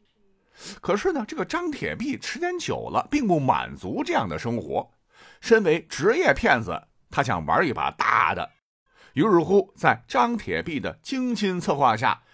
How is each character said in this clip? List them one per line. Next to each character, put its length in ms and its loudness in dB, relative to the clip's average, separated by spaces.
可 160 0
是 160 0
呢， 140 -4
这 80 -12
个 100 -4
张 240 -4
铁 260 -6
壁 240 -6
时 200 -10
间 180 -4
久 320 -6
了， 220 -4
并 160 0
不 120 2
满 380 -2
足 260 -6
这 100 -4
样 140 0
的 120 -6
生 180 -4
活。 320 -4
身 240 4
为 240 2
职 280 0
业 180 4
骗 300 2
子， 240 -8
他 100 0
想 240 -2
玩 220 2
一 40 0
把 200 -2
大 420 2
的。 160 -6
于 80 2
是 160 4
乎， 380 2
在 320 0
张 280 0
铁 280 -4
壁 160 -6
的 240 -6
精 320 -4
心 240 -2
策 160 -2
划 220 4
下， 240 0